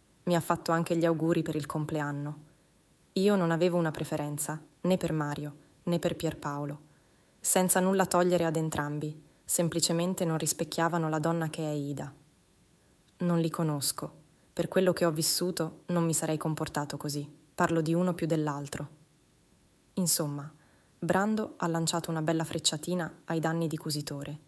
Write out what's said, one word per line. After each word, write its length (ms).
Mi 120
ha 40
fatto 320
anche 240
gli 100
auguri 360
per 140
il 100
compleanno. 760
Io 220
non 140
avevo 280
una 140
preferenza, 680
né 160
per 160
Mario, 420
né 140
per 180
Pierpaolo. 640
Senza 400
nulla 260
togliere 400
ad 100
entrambi, 640
semplicemente 840
non 120
rispecchiavano 720
la 100
donna 300
che 140
è 100
Ida. 400
Non 220
li 100
conosco. 680
Per 140
quello 260
che 120
ho 60
vissuto, 760
non 160
mi 100
sarei 240
comportato 600
così. 320
Parlo 280
di 120
uno 220
più 100
dell'altro." 760
Insomma, 540
Brando 600
ha 100
lanciato 420
una 120
bella 240
frecciatina 800
ai 160
danni 260
di 80
Cusitore, 720